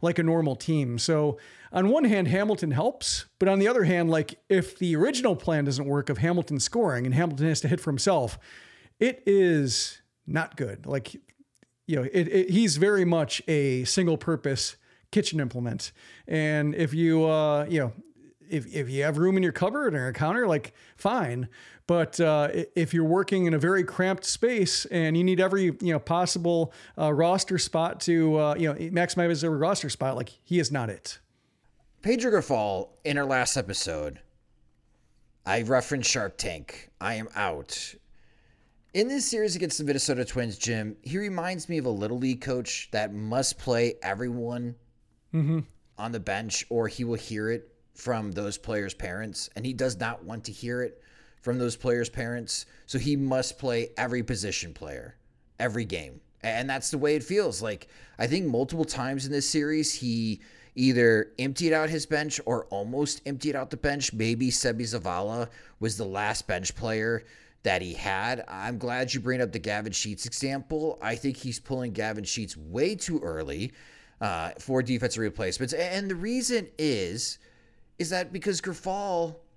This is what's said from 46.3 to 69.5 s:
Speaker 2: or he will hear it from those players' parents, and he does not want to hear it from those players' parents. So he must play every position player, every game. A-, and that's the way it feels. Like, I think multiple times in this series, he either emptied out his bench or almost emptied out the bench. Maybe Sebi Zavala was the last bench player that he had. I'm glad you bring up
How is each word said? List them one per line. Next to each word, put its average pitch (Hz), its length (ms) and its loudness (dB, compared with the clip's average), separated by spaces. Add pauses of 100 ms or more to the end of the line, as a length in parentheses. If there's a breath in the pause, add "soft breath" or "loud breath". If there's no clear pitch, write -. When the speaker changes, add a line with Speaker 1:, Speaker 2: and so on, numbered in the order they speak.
Speaker 2:
or 117 180 0
he 120 160 -4
will 117 120 -2
hear 110 340 -4
it 117 200 -4 (240)
from 110 380 -2
those 101 240 -4
players' 104 380 -4
parents, 107 600 -8
and 110 120 -8
he 127 80 -4
does 123 240 -2
not 113 260 -6
want 107 200 -12
to 107 80 -12
hear 123 300 -6
it - 200 -8 (400 soft breath)
from 123 160 -2
those 120 180 0
players' 120 320 0
parents. 120 560 -6 (220 soft breath)
So 135 120 -2
he 143 180 2
must 131 420 0
play 120 400 -2
every 120 240 -2
position 98 500 -4
player, 67 440 -14 (420)
every 117 260 -2
game. 78 360 -8 (220)
A-, - 40 -4
and 117 240 -2
that's 135 200 -4
the 156 60 -4
way 147 200 2
it 139 80 -2
feels. 180 360 0
Like, 107 280 -6 (300 loud breath)
I 113 80 0
think 170 200 0
multiple 135 400 0
times 135 400 -4
in 139 60 -6
this 143 160 0
series, 151 440 0
he 113 480 -2 (340 loud breath)
either 120 640 6
emptied 139 360 2
out 156 160 2
his 160 160 -4
bench 151 400 -2
or 120 200 -2
almost 123 600 -4
emptied 139 300 -4
out 131 120 -4
the - 80 -8
bench. 143 380 -2
Maybe 117 340 0
Sebi 117 340 0
Zavala 107 640 -4 (320 loud breath)
was 110 180 -2
the 110 80 -4
last 104 400 -4
bench 92 280 -4
player 113 500 -2 (380 soft breath)
that 92 200 2
he 90 100 -8
had. 104 560 -4
I'm 104 300 -8
glad 123 340 -4
you 131 80 -4
bring 127 220 0
up 113 100 -2